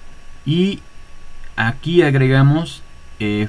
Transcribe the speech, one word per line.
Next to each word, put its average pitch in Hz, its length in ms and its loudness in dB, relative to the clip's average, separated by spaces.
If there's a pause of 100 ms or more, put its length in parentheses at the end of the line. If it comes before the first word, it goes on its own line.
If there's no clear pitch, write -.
(460)
y 185 360 0 (760)
aquí 151 480 2
agregamos, 139 800 4 (380)
eh, 104 280 0